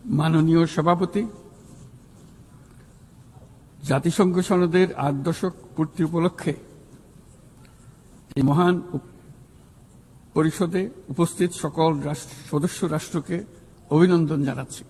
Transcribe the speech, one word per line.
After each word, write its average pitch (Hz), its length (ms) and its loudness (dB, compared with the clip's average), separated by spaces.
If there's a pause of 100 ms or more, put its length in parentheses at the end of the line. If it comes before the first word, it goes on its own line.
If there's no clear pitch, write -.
মাননীয় 160 600 4
সভাপতি, 175 600 0 (2500)
জাতিসংঘ 170 560 2
সনদের 180 540 2
আট 143 200 -2
দশক 165 380 -4 (240)
পূর্তি 156 280 -2
উপলক্ষে 165 500 -2 (1800)
এই 139 60 2
মহান 170 400 4 (100)
উপ-, - 200 -10 (1200)
পরিষদে 175 560 0 (180)
উপস্থিত 170 440 -2
সকল 160 480 0
রাষ্ট্র, 147 340 -8 (160)
সদস্য 151 340 -2
রাষ্ট্রকে 165 600 -4 (460)
অভিনন্দন 160 540 4
জানাচ্ছি। 131 440 -8